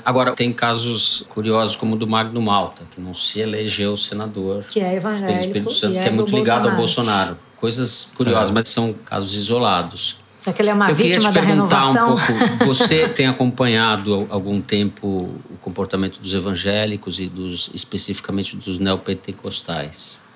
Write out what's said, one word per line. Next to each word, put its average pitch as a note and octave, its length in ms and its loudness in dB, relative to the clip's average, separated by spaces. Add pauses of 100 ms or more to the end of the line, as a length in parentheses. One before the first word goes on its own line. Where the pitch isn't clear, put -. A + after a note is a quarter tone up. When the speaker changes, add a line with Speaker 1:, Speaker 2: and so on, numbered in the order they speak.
Speaker 1:
Agora, B2+ 280 2
tem A#2+ 180 0
casos A#2 800 -2
curiosos G#2+ 460 0
como A2 200 0
o - 20 -2
do A2+ 80 -2
Magno A2+ 360 0
Malta, G2+ 420 0 (100)
que F#2 80 -14
não F2+ 140 -10
se - 240 -4
elegeu G#2+ 580 -2
senador G2+ 720 -4
Speaker 2:
Que - 120 -2
é F#3 140 0
evangélico G3 360 -4
Speaker 1:
pelo F#3 100 0
Espírito G#3 320 -2
Santo, G#3 220 0
Speaker 2:
e F#3 40 0
Speaker 1:
que F#3 60 -2
é - 20 0
Speaker 2:
é G#3+ 40 2
Speaker 1:
muito A3 200 2
Speaker 2:
do - 60 2
Speaker 1:
ligado A#2 320 2
ao A2 60 2
Speaker 2:
Bolsonaro. A2+ 420 2 (120)
Speaker 1:
Bolsonaro. E2+ 80 -10 (200)
Coisas A#2 580 -2
curiosas, A2+ 340 2
Speaker 3:
É. G#2 40 0
Speaker 1:
mas A2+ 160 2
são A#2 240 0
casos G2 400 -6
isolados. G2+ 840 0 (240)
Speaker 2:
Só F#3+ 100 -2
que - 100 -2
ele G#3 80 4
é G#3 40 2
uma G3+ 180 4
Speaker 1:
Eu D3+ 40 2
queria F3 200 4
Speaker 2:
vítima G#3+ 160 4
Speaker 1:
te F#3+ 40 0
Speaker 2:
da - 60 8
Speaker 1:
perguntar - 380 4 (140)
Speaker 2:
renovação. C3 220 6
Speaker 1:
um A#2+ 320 2 (100)
pouco, - 100 4
Speaker 2:
<laughs> C3 80 4
Speaker 1:
você D#3+ 340 4
tem C3+ 180 2
acompanhado A2+ 1000 2
há - 40 -8
algum G2+ 280 -2
tempo G2+ 460 -2
o - 540 -6
comportamento F#2+ 580 -4
dos F#2+ 140 -8
evangélicos G2+ 840 -2
e F#2 80 -4
dos, F2+ 460 -8
especificamente - 840 -6
dos F#2+ 220 -8
neopentecostais. F2+ 1400 -6 (140)